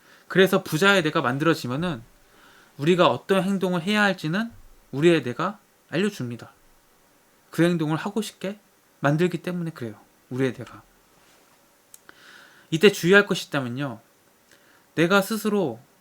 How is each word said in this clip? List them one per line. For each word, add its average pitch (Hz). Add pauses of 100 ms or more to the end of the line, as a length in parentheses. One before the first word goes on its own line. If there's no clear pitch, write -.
(280)
그래서 190
부자의 190
뇌가 156
만들어지면은 139 (760)
우리가 170
어떤 180
행동을 180
해야 208
할지는 196 (400)
우리의 156
뇌가 156 (300)
알려줍니다. 185 (1000)
그 165
행동을 160
하고 208
싶게 208 (400)
만들기 160
때문에 175
그래요. 113 (340)
우리의 127
뇌가. 107 (1900)
이때 190
주의할 202
것이 -
있다면요. 127 (920)
내가 180
스스로 202 (200)